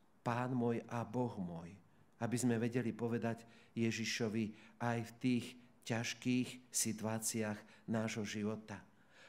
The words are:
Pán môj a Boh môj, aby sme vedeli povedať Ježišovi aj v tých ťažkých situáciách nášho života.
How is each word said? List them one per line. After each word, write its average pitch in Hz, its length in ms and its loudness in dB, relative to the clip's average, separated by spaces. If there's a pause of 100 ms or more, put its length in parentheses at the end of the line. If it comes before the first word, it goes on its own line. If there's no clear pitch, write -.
(200)
Pán 123 320 0
môj 120 380 2
a 117 160 -2
Boh 117 340 0
môj, 85 320 -6 (480)
aby 120 160 2
sme 117 240 4
vedeli 113 320 2
povedať 113 540 0 (260)
Ježišovi 113 1080 0
aj 120 180 2
v 113 120 -8 (100)
tých 123 240 4 (400)
ťažkých 123 800 -2
situáciách 110 1200 -2
nášho 113 400 0
života. 107 560 -4 (460)